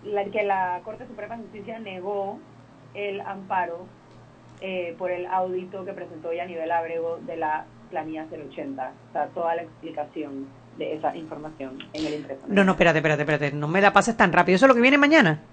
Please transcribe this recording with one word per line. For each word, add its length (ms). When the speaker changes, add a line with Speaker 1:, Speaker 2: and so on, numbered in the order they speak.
Speaker 1:
la, 200
que 180
la 420
Corte 200
Suprema 300
de 80
Justicia 360
negó 600
el 280
amparo, 640
eh, 360
por 140
el 160
audito 560
que 100
presentó 400
Yanivel 380
Ábrego 560
de 80
la 300
planilla 400
cero 200
ochenta. 440
O 20
sea, 160
toda 280
la 80
explicación 840
de 180
esa 220
información 640
en 140
el 80
impreso. 340
Speaker 2:
No, 160
no, 80
espérate, 280
espérate, 240
espérate. 280
No 160
me 140
la 100
pases 240
tan 160
rápido. 240
¿Eso 100
es 40
lo 60
que 60
viene 160
mañana? 440